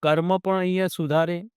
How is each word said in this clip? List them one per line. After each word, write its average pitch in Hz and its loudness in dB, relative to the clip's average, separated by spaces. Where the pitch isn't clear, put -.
કર્મ 165 2
પણ 190 -2
અહીંયા 185 0
સુધારે, 165 -2